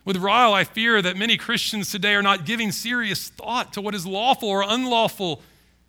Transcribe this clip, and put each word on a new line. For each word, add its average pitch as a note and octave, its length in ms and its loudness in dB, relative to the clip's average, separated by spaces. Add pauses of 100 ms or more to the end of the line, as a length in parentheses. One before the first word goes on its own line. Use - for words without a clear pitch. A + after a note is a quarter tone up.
With F#3+ 120 -2
Ryle, G#3 360 4
I F#3+ 100 4
fear A3 400 2
that F3+ 140 -2
many G#3+ 200 2
Christians - 540 -4
today G#3 240 0
are G3+ 80 2
not G3 220 2
giving A3 260 -2
serious A3+ 580 -4
thought - 440 -6
to G#3 80 -8
what G#3 120 -4
is F#3 140 -6
lawful G#3+ 420 0
or G3 180 2
unlawful A3+ 720 0 (480)